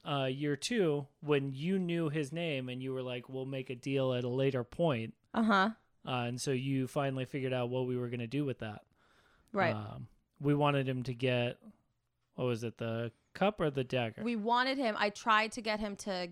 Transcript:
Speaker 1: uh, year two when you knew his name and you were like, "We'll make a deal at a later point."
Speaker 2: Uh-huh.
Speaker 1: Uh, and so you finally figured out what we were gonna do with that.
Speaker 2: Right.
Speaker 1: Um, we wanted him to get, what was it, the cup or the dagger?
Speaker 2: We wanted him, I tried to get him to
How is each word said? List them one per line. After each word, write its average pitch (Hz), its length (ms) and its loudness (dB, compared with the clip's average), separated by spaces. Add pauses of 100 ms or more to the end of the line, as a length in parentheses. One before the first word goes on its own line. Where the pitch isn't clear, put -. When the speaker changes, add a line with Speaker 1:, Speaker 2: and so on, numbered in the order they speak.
Speaker 1:
uh, 143 180 -2
year 143 320 -2
two 151 500 2 (140)
when 143 320 2
you 170 260 0
knew 170 300 0
his 143 240 -2
name 151 380 -2
and 127 120 -6
you 131 120 -4
were 131 80 -4
like, 123 260 -6
"We'll 131 160 -6
make 131 240 -6
a 131 60 -4
deal 131 400 2
at 123 100 0
a 123 60 0
later 131 340 2
point." 131 480 0 (220)
Speaker 2:
Uh-huh. 214 360 4 (360)
Speaker 1:
Uh, - 40 -6
and 120 300 -2
so 147 120 -2
you 131 340 0
finally 135 400 -2
figured 131 260 -4
out 123 160 0
what 127 180 0
we 123 120 -2
were 123 100 -2
gonna 120 180 -4
do 139 200 -2
with 127 140 -4
that. 110 260 -10 (640)
Speaker 2:
Right. 190 220 4
Speaker 1:
Um, 110 340 -8 (320)
we 147 140 4
wanted 143 340 4
him 127 140 -2
to 127 100 -4
get, 123 460 2 (800)
what 131 100 0
was 120 180 0
it, 113 140 -6
the 113 340 -4 (220)
cup 196 260 0
or 160 100 2
the 135 140 0
dagger? 120 380 -2
Speaker 2:
We 233 140 0
wanted 247 420 2
him, 226 200 2
I 208 120 2
tried 220 420 2
to 247 80 -8
get 214 200 -2
him 202 160 -4
to 180 360 -4